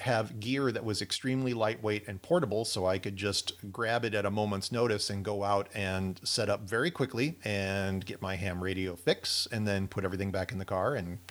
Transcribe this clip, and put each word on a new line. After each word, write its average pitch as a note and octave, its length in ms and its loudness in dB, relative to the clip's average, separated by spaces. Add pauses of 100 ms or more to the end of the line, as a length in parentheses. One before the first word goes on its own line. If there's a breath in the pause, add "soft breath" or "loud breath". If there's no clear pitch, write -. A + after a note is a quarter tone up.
have A2+ 400 0
gear C3 300 2
that A2+ 140 -2
was G#2+ 160 -2
extremely B2+ 540 0
lightweight G#2+ 540 0
and G2 120 -8
portable, A#2 440 2
so G2+ 200 0
I F#2+ 140 4
could G2 180 -4
just G2 380 0 (180)
grab A#2 320 0
it A2 80 2
at G2+ 140 2
a G2 40 4
moment's G#2 400 0
notice A#2 380 2
and G2 160 -2
go G2+ 200 0
out G2+ 280 4
and F#2+ 520 0
set G#2+ 260 2
up G2+ 180 0
very A#2+ 220 2
quickly C#3 540 -2
and G2 600 0
get G2 160 -8
my F#2+ 140 -2
ham F2+ 280 -2
radio F#2 340 -2
fix - 540 0
and G#2+ 160 0
then G2 220 2
put G2 160 -4
everything F#2+ 260 0
back F#2 220 -2
in F#2 60 -4
the F#2+ 60 -4
car G2 300 0
and F2+ 240 -4 (120)